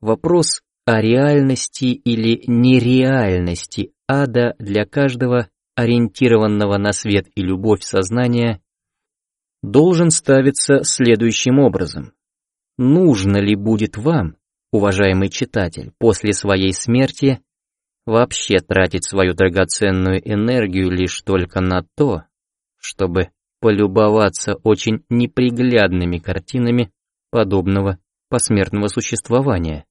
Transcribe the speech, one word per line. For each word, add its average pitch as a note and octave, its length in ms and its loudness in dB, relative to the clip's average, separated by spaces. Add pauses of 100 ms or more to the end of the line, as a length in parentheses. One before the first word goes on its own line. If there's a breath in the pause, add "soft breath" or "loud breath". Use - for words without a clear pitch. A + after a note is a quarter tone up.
Вопрос D#3 600 0 (240)
о A2+ 160 2
реальности C3 840 0
или A#2 600 -2
нереальности A#2+ 1500 0 (160)
ада B2 500 0
для G#2 280 -2
каждого B2 640 -2 (280)
ориентированного A2 1000 2
на G2+ 140 0
свет G2+ 420 -2
и G2+ 80 -6
любовь F#2+ 400 0
сознания A#2 760 -2 (1040)
должен D#3+ 480 2
ставиться C#3 720 0
следующим A#2 760 2
образом. F#2 540 -2 (640)
Нужно B2+ 600 2
ли G2+ 160 2
будет G#2+ 420 -2
вам, A2+ 400 -2 (360)
уважаемый G2 560 0
читатель, - 720 -6
после G#2+ 340 0
своей F#2+ 400 0
смерти B2+ 680 -2 (680)
вообще A2+ 520 0
тратить F#2 460 -2
свою F#2 300 0
драгоценную F#2 880 0
энергию G#2 680 -2
лишь F2+ 320 -2
только F#2+ 380 -2
на F#2 240 -2 (100)
то, A2+ 280 -2 (560)
чтобы F2+ 520 -4 (300)
полюбоваться G#2 1000 0
очень G#2+ 480 -2
неприглядными A#2 1080 0
картинами A#2 720 -2 (400)
подобного G2 680 0 (300)
посмертного G#2 600 0
существования A2 1040 -4